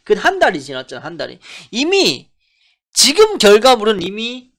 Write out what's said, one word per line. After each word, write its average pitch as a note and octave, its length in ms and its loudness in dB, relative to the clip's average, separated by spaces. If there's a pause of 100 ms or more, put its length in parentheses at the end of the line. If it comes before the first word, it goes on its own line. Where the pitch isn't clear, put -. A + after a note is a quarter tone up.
근 G#3+ 120 2
한 F4+ 220 -2
달이 F3+ 220 -4
지났잖아. C3 420 -14
한 E3 140 -14
달이. B2+ 220 -12 (320)
이미 C#4 580 -2 (640)
지금 G#4 440 2
결과물은 G#3+ 640 4
이미 A3+ 560 -10